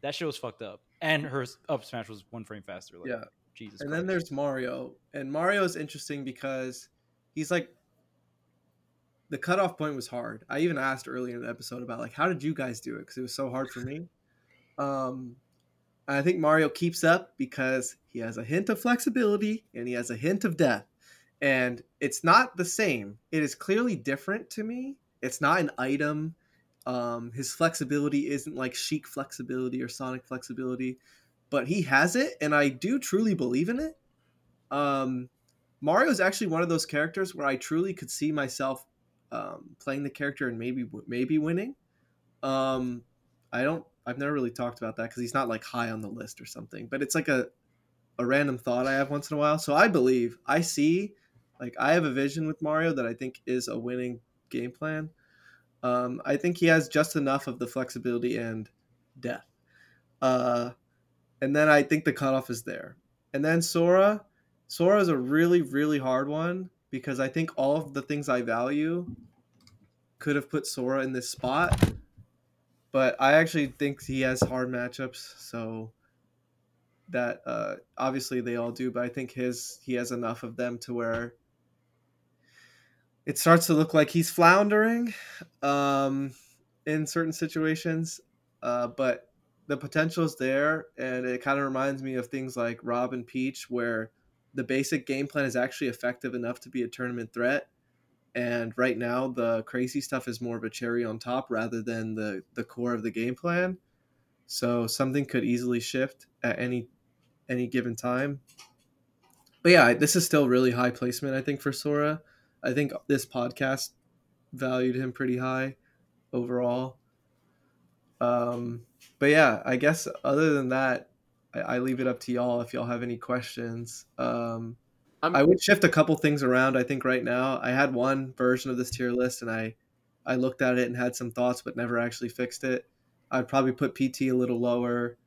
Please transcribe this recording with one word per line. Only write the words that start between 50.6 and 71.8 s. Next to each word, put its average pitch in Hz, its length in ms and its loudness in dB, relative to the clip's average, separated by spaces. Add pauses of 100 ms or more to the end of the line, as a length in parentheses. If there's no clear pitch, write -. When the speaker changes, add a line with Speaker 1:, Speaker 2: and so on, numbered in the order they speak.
Speaker 2:
see, 170 520 2 (460)
like, 123 200 -12
I 143 140 4
have 170 100 4
a 143 80 0
vision 143 360 0
with 151 160 -6
Mario 156 300 2
that 131 120 -2
I 117 80 -2
think 127 320 -10
is 127 240 -2
a 117 80 -6
winning 123 420 -6 (300)
game 123 220 -6
plan. 156 400 -6 (720)
Um, 123 420 0
I 143 120 0
think 175 200 0
he 170 100 4
has 160 200 6
just 160 280 2
enough 139 320 0
of 123 120 -8
the 120 80 -2
flexibility 120 720 -2
and 113 320 -6 (500)
death. 123 260 -8 (760)
Uh, 123 500 2 (720)
and 135 140 0
then 151 120 8
I 147 160 10
think 156 220 2
the 147 80 4
cutoff 135 360 0
is 117 140 -6
there. - 320 -10 (380)
And 139 100 0
then 165 180 4
Sora, 185 640 4 (440)
Sora 190 320 4
is 180 80 4
a 147 80 4
really, 160 440 4
really 143 380 2
hard 131 300 0
one 175 400 -4 (200)
because 131 300 -4
I 131 80 0
think 160 300 -2
all 139 200 2
of 147 160 -6
the 139 80 -4
things 143 280 -4
I 123 140 2
value 147 720 -2 (1080)
could 147 180 0
have 143 120 -4
put 147 160 -2
Sora 131 380 -2
in 131 80 -4
this 127 180 -6
spot. 147 480 0 (1160)